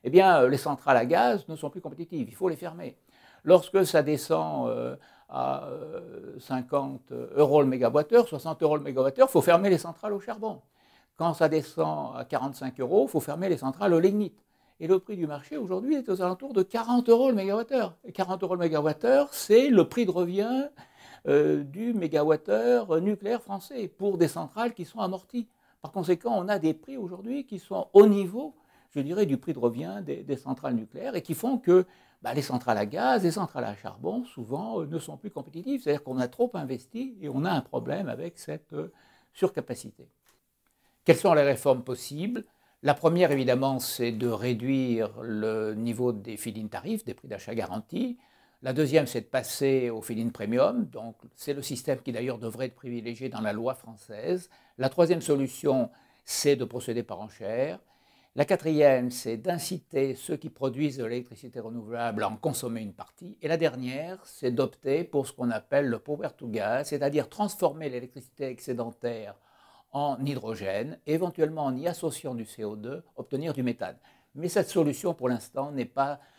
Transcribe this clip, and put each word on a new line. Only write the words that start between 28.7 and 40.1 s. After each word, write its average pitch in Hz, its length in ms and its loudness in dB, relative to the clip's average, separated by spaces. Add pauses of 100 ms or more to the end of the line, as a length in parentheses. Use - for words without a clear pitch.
je 143 80 -4
dirais, 175 260 0
du 139 120 0
prix 165 160 -6
de 131 60 -6
revient 147 460 -2
des, 143 180 -8
des 139 140 -6
centrales 131 380 -6
nucléaires 190 400 -6
et 170 60 -4
qui - 140 -6
font 254 220 -2
que, 180 280 6 (360)
bah, - 120 -4
les 143 80 0
centrales 120 360 0
à 104 80 0
gaz, 208 380 0
les 170 80 4
centrales 160 320 -4
à 104 120 -6
charbon, 151 500 -8
souvent, 170 560 -8
euh, 151 60 -6
ne 156 120 -6
sont 151 160 -12
plus 208 160 -14
compétitives. 175 500 -8
C'est-à-dire 147 220 0
qu'on 127 160 -4
a 123 80 0
trop 240 260 -2
investi 196 680 -8
et 147 80 -8
on 135 160 -2
a 190 60 0
un 151 100 0
problème 135 480 -6
avec 156 280 -10
cette, - 360 -12
euh, 156 180 -8 (400)
surcapacité. - 800 -6 (960)